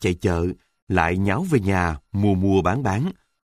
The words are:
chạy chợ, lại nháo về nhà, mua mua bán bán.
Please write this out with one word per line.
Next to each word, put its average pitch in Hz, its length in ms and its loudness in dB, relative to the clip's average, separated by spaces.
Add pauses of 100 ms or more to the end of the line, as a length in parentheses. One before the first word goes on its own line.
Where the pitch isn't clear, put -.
chạy 92 140 0
chợ, 85 320 -2 (420)
lại 90 300 0
nháo 98 240 0
về 160 180 0
nhà, 90 380 -2 (140)
mua 101 220 2
mua 95 280 2
bán 98 200 -2
bán. 123 300 -2 (360)